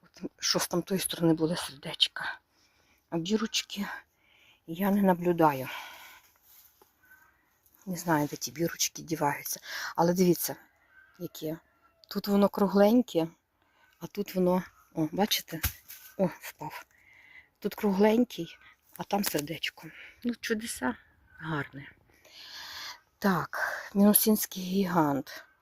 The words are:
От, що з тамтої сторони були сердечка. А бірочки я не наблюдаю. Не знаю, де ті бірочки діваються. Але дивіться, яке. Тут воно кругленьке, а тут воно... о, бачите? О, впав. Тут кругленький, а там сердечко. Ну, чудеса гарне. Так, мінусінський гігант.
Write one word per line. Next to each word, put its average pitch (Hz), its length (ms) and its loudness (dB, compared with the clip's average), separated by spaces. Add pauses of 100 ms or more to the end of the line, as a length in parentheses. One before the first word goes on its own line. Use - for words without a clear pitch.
От, - 360 -12
що - 200 0
з - 80 -4
тамтої 180 320 -2
сторони 165 340 2
були 160 240 0
сердечка. - 800 -6 (720)
А 170 80 -4
бірочки 202 720 -2 (800)
я 190 240 0
не 202 100 4
наблюдаю. 165 680 4 (2250)
Не 185 100 -6
знаю, 156 320 0
де 151 80 -8
ті - 160 -8
бірочки 147 500 -4
діваються. 147 580 -2 (360)
Але 170 180 4
дивіться, 175 420 2 (640)
яке. 160 380 -8 (520)
Тут - 180 -6
воно 202 220 4
кругленьке, 202 800 4 (720)
а 165 80 -12
тут - 280 -8
воно... 180 280 2 (300)
о, 160 180 -2
бачите? - 500 -2 (580)
О, 185 100 2 (120)
впав. - 440 -14 (720)
Тут - 160 -6
кругленький, 214 840 2 (400)
а 175 60 -10
там 202 200 -2
сердечко. - 640 -4 (360)
Ну, 240 120 -4
чудеса 233 600 -4 (440)
гарне. 147 520 -8 (1300)
Так, 175 400 0 (340)
мінусінський 202 720 4
гігант. 175 800 0 (160)